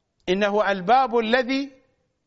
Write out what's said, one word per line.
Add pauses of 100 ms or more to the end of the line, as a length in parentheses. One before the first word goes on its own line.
(300)
إنه
الباب
الذي (560)